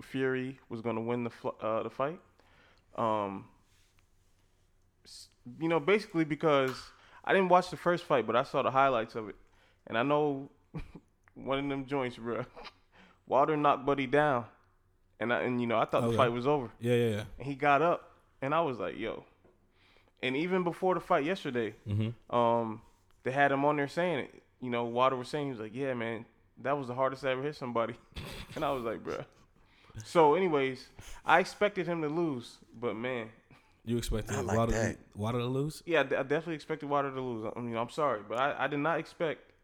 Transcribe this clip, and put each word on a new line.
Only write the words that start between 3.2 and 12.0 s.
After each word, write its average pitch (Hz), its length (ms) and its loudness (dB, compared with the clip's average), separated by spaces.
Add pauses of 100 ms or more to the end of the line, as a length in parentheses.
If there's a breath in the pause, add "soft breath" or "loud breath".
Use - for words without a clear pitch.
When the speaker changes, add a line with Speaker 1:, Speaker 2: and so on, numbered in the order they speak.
Speaker 1:
s-, - 240 -20 (300)
you 160 100 0
know, 165 120 4
basically 170 440 2
because 143 520 2 (480 loud breath)
I - 80 2
didn't 185 160 4
watch 180 220 6
the 190 60 -6
first 175 280 0
fight, 127 220 2
but 110 100 2
I 127 80 6
saw 139 180 -2
the 110 80 0
highlights 131 440 2
of 110 140 -8
it, - 80 -12 (500 soft breath)
and 110 120 -4
I 117 40 4
know 143 480 0 (220)
<laughs> - 600 -16
one 127 240 -4
of 139 100 -2
them 139 180 -4
joints, 127 320 -2